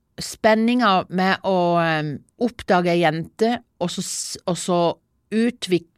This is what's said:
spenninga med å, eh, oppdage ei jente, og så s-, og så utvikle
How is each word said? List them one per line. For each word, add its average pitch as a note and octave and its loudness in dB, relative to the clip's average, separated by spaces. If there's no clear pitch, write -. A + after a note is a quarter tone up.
spenninga A3 2
med F#3 0
å, F3 2
eh, D#3 -2
oppdage F3+ 0
ei F3 2
jente, E3 0
og F3 -2
så - -8
s-, - -10
og F3 -2
så F3 0
utvikle G#3+ -2